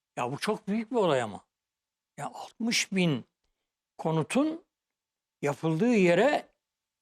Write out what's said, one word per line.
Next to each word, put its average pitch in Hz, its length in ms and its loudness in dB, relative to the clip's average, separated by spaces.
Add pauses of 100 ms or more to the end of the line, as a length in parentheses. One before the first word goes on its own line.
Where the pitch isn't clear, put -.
(160)
ya 127 160 -4
bu 143 60 -8
çok - 300 -6
büyük 214 220 -4
bir 262 60 -4
olay 160 260 2
ama. 104 180 -8 (800)
Ya 147 80 -8
altmış - 640 -6
bin 170 320 0 (760)
konutun 247 680 -2 (760)
yapıldığı 160 520 0
yere, 196 540 4 (540)